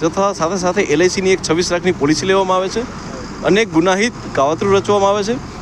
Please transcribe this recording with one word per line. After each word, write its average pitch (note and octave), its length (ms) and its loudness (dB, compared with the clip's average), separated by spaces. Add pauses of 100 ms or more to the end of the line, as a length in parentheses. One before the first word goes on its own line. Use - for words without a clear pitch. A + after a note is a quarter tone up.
તથા F#3+ 340 0
સાથે E3 240 -2
સાથે F3+ 260 0
એલ D3+ 160 2
આઈ F3+ 140 2
સીની F#3+ 220 2
એક E3+ 100 -6
છવ્વીસ E3+ 260 0
લાખની F3 220 0
પોલિસી - 360 0
લેવામાં F#3+ 280 2
આવે F#3+ 120 -2
છે. A3+ 120 -4 (600)
અનેક G3+ 280 2
ગુનાહિત F#3+ 480 0 (140)
કાવતરું D#3+ 440 2
રચવામાં G3 380 2
આવે G#3 100 0
છે A#3 120 -2 (260)